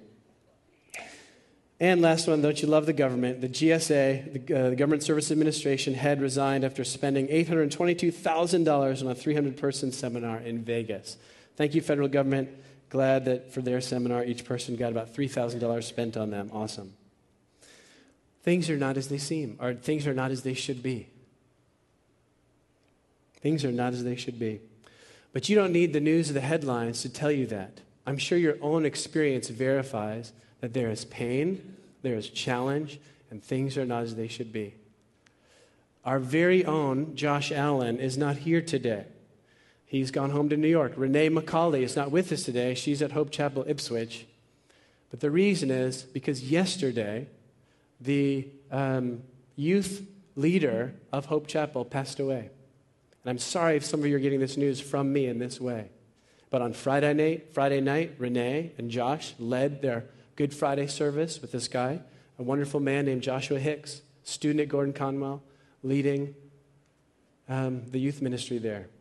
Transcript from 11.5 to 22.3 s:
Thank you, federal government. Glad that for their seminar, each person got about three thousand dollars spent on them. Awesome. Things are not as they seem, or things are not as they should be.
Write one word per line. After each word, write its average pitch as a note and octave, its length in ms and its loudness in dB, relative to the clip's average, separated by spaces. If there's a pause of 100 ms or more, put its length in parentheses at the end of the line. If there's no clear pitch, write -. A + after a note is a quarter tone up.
Thank D3+ 200 2
you, E3 40 2
federal C#3+ 280 2
government. C3+ 400 2 (420)
Glad C3+ 360 4
that B2+ 280 -2
for C3 80 -4
their B2+ 180 0
seminar, B2 440 0
each A#2+ 200 -4
person B2 300 -4
got A#2 160 -2
about A2+ 240 -4
three C#3 140 -2
thousand A#2+ 320 -2
dollars A#2 260 0
spent A#2 300 -4
on G#2+ 140 -4
them. G2+ 220 -6
Awesome. G#2+ 400 -8 (1500)
Things E3+ 260 2
are D#3 80 0
not C3+ 200 0
as C3+ 120 -4
they C#3+ 100 -4
seem, C#3+ 420 -6
or B2 140 -2
things D3 340 -2
are C3+ 60 0
not C3 180 -2
as C3 100 -6
they B2+ 120 -4
should B2+ 280 -6
be. B2 260 -6 (2250)